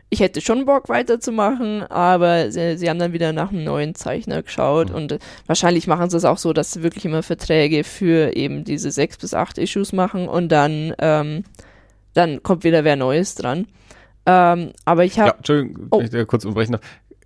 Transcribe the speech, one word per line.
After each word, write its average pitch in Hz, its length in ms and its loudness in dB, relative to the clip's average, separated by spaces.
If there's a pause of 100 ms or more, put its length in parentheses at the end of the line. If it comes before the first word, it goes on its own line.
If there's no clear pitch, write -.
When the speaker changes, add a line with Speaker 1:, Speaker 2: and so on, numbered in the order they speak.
(100)
Speaker 1:
ich - 100 -2
hätte 185 200 0
schon 247 260 0
Bock 269 220 2
weiterzumachen, 233 960 -2
aber 175 680 2
sie, 165 260 -2
sie 175 140 -4
haben 160 80 -2
dann 175 140 -2
wieder 165 200 -2
nach 160 180 -4
einem 185 140 -4
neuen 147 300 -4
Zeichner 156 480 -6
geschaut 143 480 0
Speaker 2:
Mhm. - 60 -8
Speaker 1:
und, 151 160 -6
äh, 147 60 -6 (280)
wahrscheinlich 170 400 2
machen 175 240 0
sie 175 60 0
es 165 80 2
auch 170 140 2
so, 165 140 0
dass 156 200 -2
sie 165 100 -8
wirklich 170 220 -4
immer 160 180 -2
Verträge 156 640 0
für 165 520 0
eben 143 280 -4
diese 143 260 -4
sechs 139 280 -2
bis - 160 -10
acht - 220 -4
Issues - 360 -4
machen 185 360 -2
und 170 220 -2
dann, 156 480 0
ähm, 151 460 -2 (680)
dann 160 300 0
kommt 175 220 0
wieder 165 200 4
wer 147 120 4
Neues 139 400 -2
dran. 151 300 -4 (600)
Ähm, 175 460 4 (120)
aber 170 200 4
ich 190 160 0
hab 208 80 6
Speaker 2:
Ja, - 80 4
Entschuldigung, 143 540 -2
Speaker 1:
Oh. 214 80 4
Speaker 2:
wenn 120 80 0
ich 117 40 -10
da 117 140 -2
kurz 110 200 0
unterbrechen 110 280 -2
darf. 113 100 -4 (440)